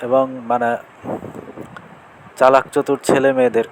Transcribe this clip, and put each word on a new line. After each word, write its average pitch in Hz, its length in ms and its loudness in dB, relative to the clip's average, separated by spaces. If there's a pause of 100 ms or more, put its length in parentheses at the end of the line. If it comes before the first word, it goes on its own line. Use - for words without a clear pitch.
এবং, 131 240 2 (260)
মানে, 120 180 0 (1700)
চালাক 131 340 4
চতুর 139 300 0
ছেলে 135 300 2
মেয়েদের 117 380 0